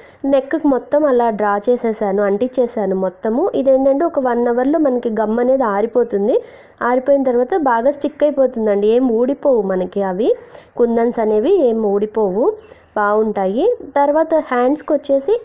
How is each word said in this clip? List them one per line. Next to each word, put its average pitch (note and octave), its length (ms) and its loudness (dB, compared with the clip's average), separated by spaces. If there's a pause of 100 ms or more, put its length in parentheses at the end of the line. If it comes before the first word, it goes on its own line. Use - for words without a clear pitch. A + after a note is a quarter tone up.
(240)
నెక్కి C#4 440 0
మొత్తం C4+ 360 0
అలా A#3+ 260 2
డ్రా G#3 380 -2
చేసేసాను, G#3+ 540 0
అంటించేసాను G3+ 760 -2
మొత్తము. A3 580 -2
ఇదేంటంటే C4+ 500 2
ఒక E4 140 -2
వన్ A#3+ 280 0
అవర్లో B3+ 320 0
మనకి B3 320 0 (100)
గమ్ A3 200 -2
అనేది C4 220 2
ఆరిపోతుంది. A3+ 800 0 (400)
ఆరిపోయిన B3+ 400 2
తర్వాత B3 340 0
బాగా B3+ 340 0
స్టిక్ C#4+ 320 -4
అయిపోతుందండి, B3 640 0
ఏం B3 220 2
ఊడిపోవు B3 540 0
మనకి F#3+ 400 -4
అవి G3+ 340 -2 (400)
కుందన్స్ A#3 420 0
అనేవి A3 440 2
ఏం A3+ 200 0
ఊడిపోవు, G#3 720 0 (440)
బాగుంటాయి. G#3+ 800 0 (200)
తర్వాత D4+ 380 2
హ్యాండ్స్కి C#4+ 580 -2
వచ్చేసి C#4+ 520 0